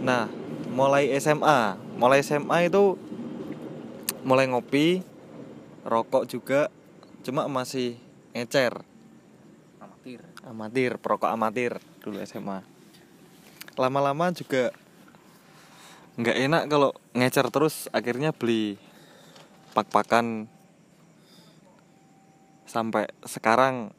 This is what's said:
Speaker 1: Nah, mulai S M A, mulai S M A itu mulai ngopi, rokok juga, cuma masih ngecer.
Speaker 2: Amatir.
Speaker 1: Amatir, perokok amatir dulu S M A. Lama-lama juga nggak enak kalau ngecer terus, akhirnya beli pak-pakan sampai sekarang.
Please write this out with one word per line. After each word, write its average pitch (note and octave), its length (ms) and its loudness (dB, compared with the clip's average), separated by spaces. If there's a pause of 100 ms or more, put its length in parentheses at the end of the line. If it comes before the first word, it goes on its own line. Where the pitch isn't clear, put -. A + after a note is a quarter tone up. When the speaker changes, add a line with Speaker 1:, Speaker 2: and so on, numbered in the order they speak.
Speaker 1:
Nah, B2 240 0 (400)
mulai C#3 480 2
S C#3+ 160 2
M D3+ 160 2
A, A2+ 320 4 (160)
mulai C3 240 6
S C#3+ 160 -2
M C#3 160 -2
A D#3+ 120 4
itu F#3+ 360 4 (1300)
mulai C3 240 6
ngopi, D3 480 2 (880)
rokok A#2 400 0
juga, C3+ 400 -2 (560)
cuma D3 240 -2
masih B2+ 480 -4 (400)
ngecer. A#2 480 0 (960)
Speaker 2:
Amatir. A2+ 400 -18 (240)
Speaker 1:
Amatir, A#2+ 560 -2
perokok G2+ 320 0
amatir A2+ 480 -2 (240)
dulu G2+ 160 -8
S G2+ 160 -12
M G#2 160 -8
A. F#2+ 80 -8 (1200)
Lama-lama C#3 560 0
juga B2+ 400 -2 (1400)
nggak A#2+ 180 2 (140)
enak D#3+ 160 2
kalau C#3+ 240 4 (240)
ngecer B2+ 320 2
terus, D3 480 0
akhirnya A#2+ 400 -2
beli A2 400 0 (1000)
pak-pakan A2 720 2 (2250)
sampai A2 400 0 (160)
sekarang. A#2+ 720 2